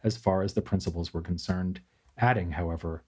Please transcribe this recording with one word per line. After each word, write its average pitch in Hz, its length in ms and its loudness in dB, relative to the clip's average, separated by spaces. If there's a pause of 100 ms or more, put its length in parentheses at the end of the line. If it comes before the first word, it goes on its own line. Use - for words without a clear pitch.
as 113 140 2
far 95 240 4
as 95 120 0
the 107 80 0
principles 87 520 -2
were 82 80 -2
concerned, 92 600 -2 (360)
adding, 110 340 2
however, 82 560 -4